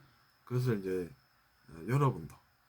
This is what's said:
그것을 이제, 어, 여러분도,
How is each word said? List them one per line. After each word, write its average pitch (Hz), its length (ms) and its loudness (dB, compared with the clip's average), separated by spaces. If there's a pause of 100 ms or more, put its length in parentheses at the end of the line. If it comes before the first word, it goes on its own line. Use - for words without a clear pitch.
(440)
그것을 123 360 2
이제, 92 300 -2 (580)
어, 80 200 -14
여러분도, 120 460 2 (340)